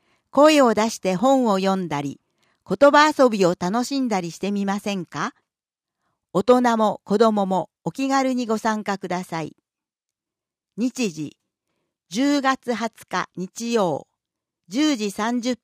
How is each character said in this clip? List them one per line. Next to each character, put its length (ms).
声 320
を 120
出 160
し 100
て 160
本 320
を 100
読 240
ん 60
だ 140
り、 200
言 240
葉 260
遊 120
び 160
を 140
楽 240
し 160
ん 80
だ 140
り 100
し 80
て 120
み 140
ま 140
せ 140
ん 120
か？ 280
大 120
人 340
も 260
子 140
供 280
も 240
お 80
気 160
軽 260
に 120
ご 120
参 280
加 120
く 120
だ 160
さ 160
い。 140
日 340
時、 240
十 300
月 340
二 160
十 160
日 300
日 380
曜、 340
十 260
時 160
三 300
十 220